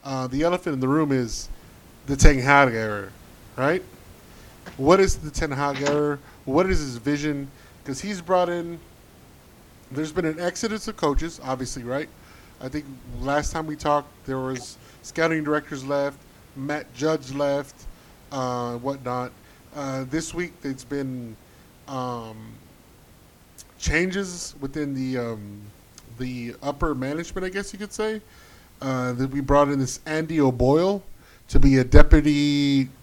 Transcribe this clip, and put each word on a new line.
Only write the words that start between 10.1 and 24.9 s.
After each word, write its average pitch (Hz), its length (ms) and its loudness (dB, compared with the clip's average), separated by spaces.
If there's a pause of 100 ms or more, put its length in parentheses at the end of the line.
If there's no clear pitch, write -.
been 170 140 -2
an 156 120 -4
exodus 202 480 -4
of 220 100 -10
coaches, 160 460 -2
obviously, 127 400 -8
right? 135 260 -6 (520)
I 131 80 -12
think 147 160 -8 (360)
last 143 320 -2
time 160 140 -6
we 151 80 -8
talked, 147 340 0 (180)
there 131 120 -6
was 131 380 -8 (260)
scouting 160 400 -2
directors 147 420 -4
left, 143 340 -4 (380)
Matt 143 380 -8
Judge 139 380 -2
left, 143 540 -4 (460)
uh, 123 440 -4
whatnot. 123 560 -6 (420)
Uh, 135 300 -8
this 156 300 -8
week, 170 180 -8 (100)
it's 135 220 -10
been, 127 500 -8 (540)
um, 113 640 -10 (1300)
changes 180 840 -2
within 139 340 -6